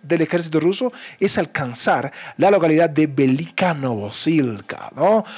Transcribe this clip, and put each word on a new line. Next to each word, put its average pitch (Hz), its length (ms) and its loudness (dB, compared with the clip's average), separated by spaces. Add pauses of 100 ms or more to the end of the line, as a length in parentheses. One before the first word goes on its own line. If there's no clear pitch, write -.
del 165 180 2
ejército 160 380 0
ruso 196 320 0 (260)
es 202 200 2
alcanzar 143 760 -2 (240)
la 196 160 4
localidad 165 360 4
de 156 200 2
Velika 143 680 0
Novosilka, 123 1200 -2
¿no? 208 300 2 (140)